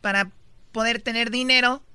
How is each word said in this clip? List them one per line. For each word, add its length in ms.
para 280
poder 280
tener 300
dinero. 500